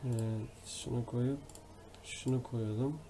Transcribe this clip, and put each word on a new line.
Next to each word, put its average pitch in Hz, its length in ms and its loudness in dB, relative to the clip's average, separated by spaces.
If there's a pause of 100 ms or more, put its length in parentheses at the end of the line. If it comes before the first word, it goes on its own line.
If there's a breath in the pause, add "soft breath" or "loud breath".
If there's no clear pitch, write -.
Evet, 113 580 0
şunu - 400 0
koyup 127 320 2 (640)
şunu 127 400 2
koyalım. 120 560 2 (120)